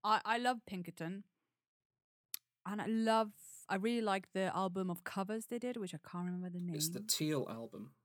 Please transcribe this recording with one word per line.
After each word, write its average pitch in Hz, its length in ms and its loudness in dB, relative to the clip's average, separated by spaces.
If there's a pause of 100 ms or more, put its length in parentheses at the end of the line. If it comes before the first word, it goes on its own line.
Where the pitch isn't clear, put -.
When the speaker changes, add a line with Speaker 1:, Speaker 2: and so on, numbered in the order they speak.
Speaker 1:
I, 214 200 6
I 226 140 4
love 247 280 4
Pinkerton. 175 580 -6 (1400)
And 208 160 -4
I - 60 -2
love, 220 440 4 (380)
I 196 80 0
really 226 260 2
like 196 320 2
the 190 220 2
album 185 320 0
of 175 140 -4
covers 214 440 -4
they 240 120 -6
did, 247 180 -4
which 185 180 -6
I 151 40 -8 (100)
can't 180 180 -4
remember 180 220 -4
the 180 120 -6
name. 175 160 -2
Speaker 2:
It's 151 140 0
the 185 100 -6
Teal 156 500 0
album. 113 400 -10 (140)